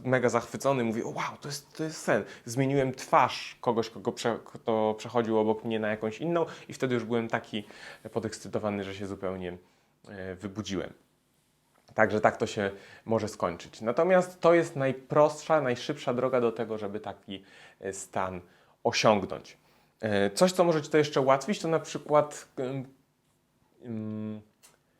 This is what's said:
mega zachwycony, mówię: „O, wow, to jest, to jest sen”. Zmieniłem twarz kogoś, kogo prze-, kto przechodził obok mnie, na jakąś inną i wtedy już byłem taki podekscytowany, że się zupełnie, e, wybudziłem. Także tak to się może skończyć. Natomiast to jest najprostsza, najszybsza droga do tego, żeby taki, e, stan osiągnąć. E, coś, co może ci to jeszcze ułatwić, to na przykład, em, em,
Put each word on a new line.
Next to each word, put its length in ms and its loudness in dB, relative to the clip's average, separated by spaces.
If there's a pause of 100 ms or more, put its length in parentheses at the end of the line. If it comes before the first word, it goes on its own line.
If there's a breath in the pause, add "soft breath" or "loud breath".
mega 260 2
zachwycony, 540 0
mówię: 220 -2
„O, 40 -6
wow, 320 -6
to 60 -12
jest, 300 -12
to 60 -4
jest 180 -8
sen”. 220 2 (220 loud breath)
Zmieniłem 480 2
twarz 680 0
kogoś, 280 0
kogo 220 -4
prze-, 340 -2
kto 520 0
przechodził 420 2
obok 240 2
mnie, 160 -2
na 80 -2
jakąś 340 -4
inną 240 0 (240 loud breath)
i 40 -12
wtedy 200 -2
już 100 0
byłem 240 -2
taki 360 -6 (480 loud breath)
podekscytowany, 720 -4
że 120 -8
się 120 -10
zupełnie, 500 -8 (520 soft breath)
e, 260 -10
wybudziłem. 580 -8 (1000)
Także 280 4
tak 160 4
to 100 -2
się 240 -2 (340 loud breath)
może 220 0
skończyć. 540 -6
Natomiast 600 2
to 120 8
jest 220 4
najprostsza, 840 2
najszybsza 520 -2
droga 280 2
do 100 4
tego, 260 -4
żeby 220 -6
taki, 440 -12 (360 loud breath)
e, 140 -6
stan 480 -6 (420 soft breath)
osiągnąć. 760 2 (440 soft breath)
E, 300 2
coś, 200 4
co 120 4
może 180 4
ci 80 -8
to 80 2
jeszcze 240 2
ułatwić, 380 2
to 80 -4
na 120 2
przykład, 680 0 (100)
em, 280 -6 (1000)
em, 560 -8 (580)